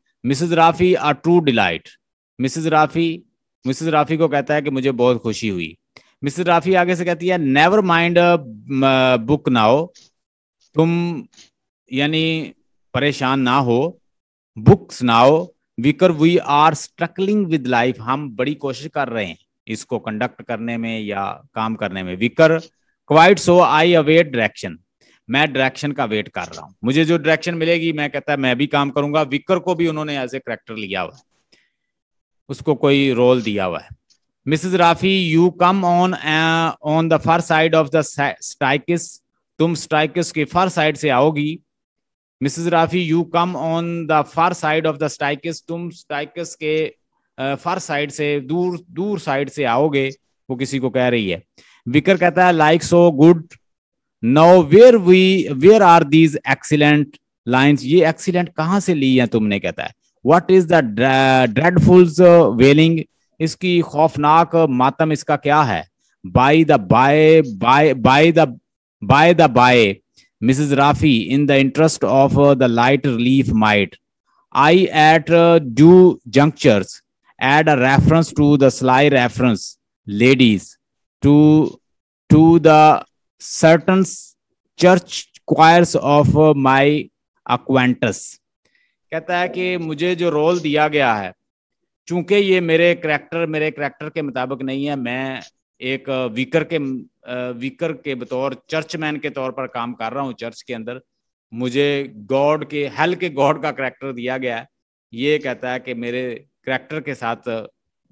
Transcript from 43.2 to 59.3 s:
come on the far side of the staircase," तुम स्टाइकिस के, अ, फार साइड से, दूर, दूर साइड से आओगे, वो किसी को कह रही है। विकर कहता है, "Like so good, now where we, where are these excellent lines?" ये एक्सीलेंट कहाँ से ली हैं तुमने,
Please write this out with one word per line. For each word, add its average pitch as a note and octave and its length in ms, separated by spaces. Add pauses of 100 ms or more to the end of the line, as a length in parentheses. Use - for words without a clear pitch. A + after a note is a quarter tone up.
come F3 200
on E3 500
the D3+ 180
far E3 280
side D#3+ 340
of D3+ 100
the D3 200
staircase," D3 520
तुम E3+ 220
स्टाइकिस D#3 640
के, D#3 400 (440)
अ, C3+ 160
फार E3+ 240
साइड D3 320
से, D3 300
दूर, F3 500
दूर F#3+ 280
साइड C#3 320
से D3 140
आओगे, C3+ 460 (400)
वो C3 60
किसी C3+ 220
को B2+ 120
कह B2+ 180
रही A2+ 220
है। E2 120 (460)
विकर D3+ 280
कहता F3 300
है, F3+ 60
"Like D#3+ 400
so F3 200
good, D#3+ 300 (840)
now D#3 500
where A#3 240
we, F#3 520
where E3+ 300
are E3+ 240
these D3+ 300
excellent D3 720 (420)
lines?" C3 340
ये D#3 260
एक्सीलेंट F3 480
कहाँ F3 240
से F#3 140
ली C3+ 220
हैं B2 120
तुमने, G#2 320